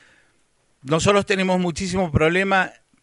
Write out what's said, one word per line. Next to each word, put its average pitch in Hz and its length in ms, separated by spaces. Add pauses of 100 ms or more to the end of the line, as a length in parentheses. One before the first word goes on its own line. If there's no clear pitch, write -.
(840)
Nosotros 185 440
tenemos 185 320
muchísimo 180 540
problema 180 600 (300)